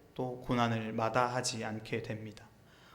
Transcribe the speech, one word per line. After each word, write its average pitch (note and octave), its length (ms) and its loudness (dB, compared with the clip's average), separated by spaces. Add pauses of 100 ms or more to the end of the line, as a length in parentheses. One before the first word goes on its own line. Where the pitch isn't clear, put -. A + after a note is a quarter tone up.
(140)
또 B2+ 320 -4
고난을 A2+ 460 2
마다하지 A#2+ 720 2
않게 A2 380 -4
됩니다. G#2+ 460 -8 (460)